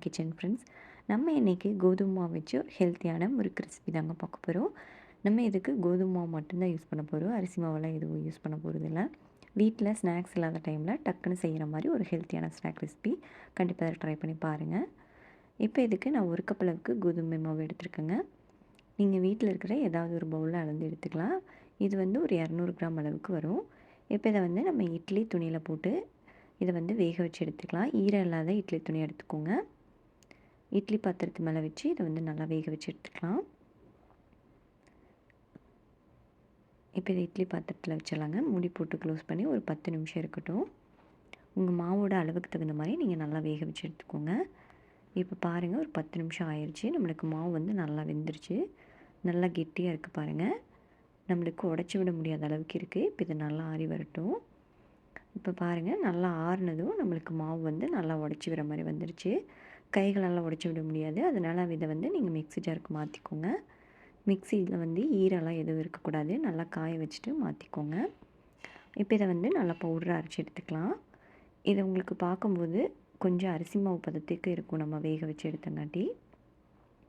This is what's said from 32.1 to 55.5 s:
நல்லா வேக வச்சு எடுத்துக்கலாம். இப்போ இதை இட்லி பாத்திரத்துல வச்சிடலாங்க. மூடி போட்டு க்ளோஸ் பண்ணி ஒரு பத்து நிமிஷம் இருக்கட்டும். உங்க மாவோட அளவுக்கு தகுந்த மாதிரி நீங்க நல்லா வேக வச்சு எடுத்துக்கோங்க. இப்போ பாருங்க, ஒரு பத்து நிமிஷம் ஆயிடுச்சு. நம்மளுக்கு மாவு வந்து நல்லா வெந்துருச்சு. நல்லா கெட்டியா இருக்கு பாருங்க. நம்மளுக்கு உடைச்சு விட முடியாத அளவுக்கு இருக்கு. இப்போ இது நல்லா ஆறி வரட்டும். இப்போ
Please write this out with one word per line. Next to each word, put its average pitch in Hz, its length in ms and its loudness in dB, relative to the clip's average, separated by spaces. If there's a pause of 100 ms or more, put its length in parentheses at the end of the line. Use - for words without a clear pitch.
நல்லா 156 240 -4
வேக 156 200 0
வச்சு 156 180 -8
எடுத்துக்கலாம். - 500 -4 (3500)
இப்போ 185 160 -2
இதை 180 140 2
இட்லி 185 260 0
பாத்திரத்துல 165 440 -4
வச்சிடலாங்க. 156 520 -2
மூடி 180 260 2
போட்டு 160 280 -4
க்ளோஸ் 160 260 -2
பண்ணி 180 240 0
ஒரு 214 160 0
பத்து 156 260 -4
நிமிஷம் 156 260 -4
இருக்கட்டும். 180 440 -4 (960)
உங்க 180 200 4
மாவோட 196 420 2
அளவுக்கு 170 320 -2
தகுந்த 156 280 -2
மாதிரி 190 200 0
நீங்க 180 220 2
நல்லா 156 240 0
வேக 151 120 -2 (100)
வச்சு - 180 -10
எடுத்துக்கோங்க. 156 480 -4 (840)
இப்போ 180 140 -4 (120)
பாருங்க, 175 360 0
ஒரு 302 140 -8
பத்து 160 240 -4
நிமிஷம் 165 300 -4
ஆயிடுச்சு. 151 340 -4 (120)
நம்மளுக்கு 165 360 0
மாவு 170 240 -2
வந்து 185 240 0
நல்லா 151 300 -2
வெந்துருச்சு. 156 460 -4 (720)
நல்லா 175 280 4
கெட்டியா 175 360 -2
இருக்கு 156 260 -10
பாருங்க. 151 260 -2 (840)
நம்மளுக்கு 170 400 0
உடைச்சு 175 260 -2
விட 180 220 2
முடியாத 156 300 -2
அளவுக்கு 156 320 -2
இருக்கு. 185 280 -2
இப்போ - 160 -6
இது 165 80 -4 (120)
நல்லா 156 180 -2 (100)
ஆறி 156 180 -2
வரட்டும். 165 460 -4 (1000)
இப்போ 185 140 -2 (100)